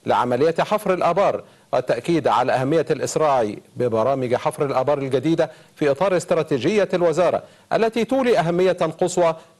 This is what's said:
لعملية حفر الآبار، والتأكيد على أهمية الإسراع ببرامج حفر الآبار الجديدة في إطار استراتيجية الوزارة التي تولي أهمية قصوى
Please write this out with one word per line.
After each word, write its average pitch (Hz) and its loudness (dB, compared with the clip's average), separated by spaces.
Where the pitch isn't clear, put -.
لعملية 120 0
حفر 185 0
الآبار، 170 0
والتأكيد 127 0
على 123 2
أهمية 135 0
الإسراع 131 0
ببرامج 120 0
حفر 156 -2
الآبار 135 0
الجديدة 139 0
في 147 0
إطار 185 0
استراتيجية 165 0
الوزارة 170 2
التي 220 0
تولي 247 0
أهمية 175 2
قصوى 170 0